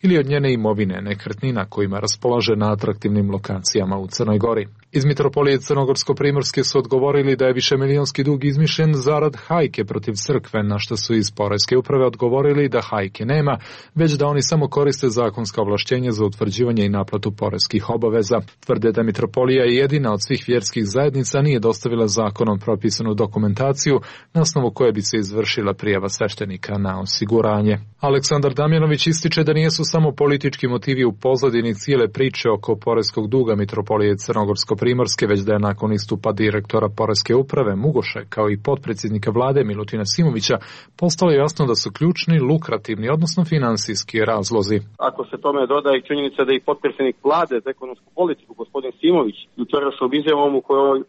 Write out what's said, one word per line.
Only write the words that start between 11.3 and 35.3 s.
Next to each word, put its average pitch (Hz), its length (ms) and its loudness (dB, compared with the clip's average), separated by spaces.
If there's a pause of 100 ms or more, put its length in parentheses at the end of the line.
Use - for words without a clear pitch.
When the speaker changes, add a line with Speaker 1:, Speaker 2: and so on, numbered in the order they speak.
Speaker 1:
Poreske 104 460 0
uprave 131 280 2
odgovorili 135 640 2
da 117 200 0
hajke 104 360 -4
nema, 143 320 0 (380)
već 156 160 4
da 143 160 2
oni 143 140 0
samo 147 280 0
koriste 143 400 2
zakonska 113 520 -2
ovlašćenja 120 500 0
za 107 140 0
utvrđivanje 107 600 0
i 101 40 2
naplatu 101 420 -2
poreskih 101 580 -4
obaveza. 113 500 0 (260)
Tvrde 113 260 2
da 117 120 0
Mitropolija 127 600 2
je 120 120 4
jedina 135 380 2
od 101 100 -2
svih 131 240 -2
vjerskih 120 380 0
zajednica 135 560 0
nije 143 180 2
dostavila 117 480 0
zakonom 107 520 0
propisanu 107 540 -2
dokumentaciju 113 840 0 (340)
na 165 80 2
osnovu 135 300 0
koje 123 200 2
bi 104 100 -2
se 113 160 -4
izvršila 104 560 -2
prijava 98 360 -2
sveštenika 98 680 -6
na 95 220 -2
osiguranje. 107 800 0 (220)
Aleksandar 139 540 0
Damjanović 151 540 2
ističe 160 360 0
da 156 100 2
nijesu 156 320 0
samo 156 260 2
politički 143 560 0
motivi 127 380 0
u 117 60 2
pozadini 117 640 0
cijele 123 320 2
priče 123 420 -2
oko 107 260 0
poreskog 113 520 -2
duga 113 280 2
Mitropolije 104 600 0
Crnogorsko-Primorske, 110 1120 0
već 101 120 2